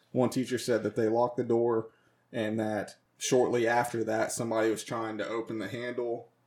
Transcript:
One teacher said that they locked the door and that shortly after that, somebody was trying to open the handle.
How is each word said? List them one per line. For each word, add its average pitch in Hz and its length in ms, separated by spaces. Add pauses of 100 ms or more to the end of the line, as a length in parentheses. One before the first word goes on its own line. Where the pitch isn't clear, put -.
(120)
One 123 200
teacher 123 260
said 113 260
that 107 120
they 113 120
locked 120 300
the 123 60
door 117 460 (440)
and 110 260
that 107 360 (240)
shortly 120 480
after 120 380
that, 110 260
somebody 113 400
was 107 120
trying 113 360
to 101 80
open 113 320
the 98 80
handle. 120 600 (180)